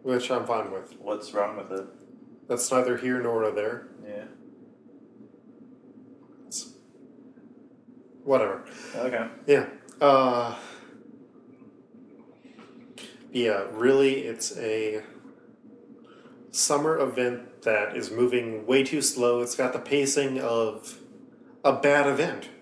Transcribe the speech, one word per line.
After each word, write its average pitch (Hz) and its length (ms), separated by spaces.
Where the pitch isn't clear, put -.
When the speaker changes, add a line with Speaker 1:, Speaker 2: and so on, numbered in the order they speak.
Speaker 1:
which 127 300
I'm 117 160
fine 107 240
with. - 280
Speaker 2:
What's 104 320
wrong 104 260
with 95 140
it? 95 140
Speaker 1:
That's 120 240
neither 123 260
here 127 240
nor 113 300
there. 107 380
Speaker 2:
Yeah. 104 200
Speaker 1:
It's - 260
whatever. 127 420
Speaker 2:
Okay. 117 320
Speaker 1:
Yeah. 143 220
Uh, 131 540
yeah, 107 400
really, 135 500
it's 113 360
a 110 460
summer 151 480
event 123 640
that 107 340
is 123 140
moving 117 560
way 127 160
too 139 220
slow. 120 380
It's 123 140
got 123 180
the - 60
pacing 135 640
of 113 580
a 135 100
bad 143 340
event. 135 420